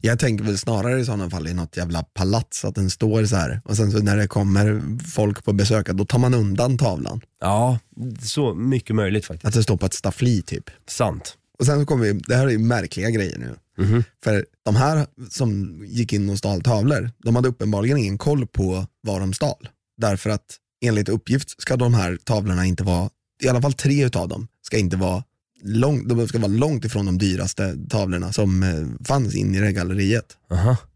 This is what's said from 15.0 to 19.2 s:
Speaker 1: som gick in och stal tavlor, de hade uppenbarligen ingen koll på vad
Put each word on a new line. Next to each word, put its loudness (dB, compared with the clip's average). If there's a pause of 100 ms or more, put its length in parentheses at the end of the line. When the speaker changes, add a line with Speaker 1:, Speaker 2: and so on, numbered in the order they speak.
Speaker 1:
som -4
gick -2
in 0
och -2
stal -2
tavlor, 2 (120)
de 2
hade 2
uppenbarligen 0
ingen -2
koll 0
på -2 (160)
vad -4